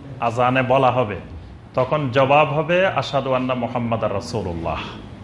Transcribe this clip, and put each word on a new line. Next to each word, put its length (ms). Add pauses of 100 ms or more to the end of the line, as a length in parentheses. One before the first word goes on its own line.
(200)
আজানে 420
বলা 280
হবে, 260 (580)
তখন 360
জবাব 380
হবে 380
আশহাদু 480
আন্না 200
মুহাম্মাদুর 600
রাসূলুল্লাহ। 640 (440)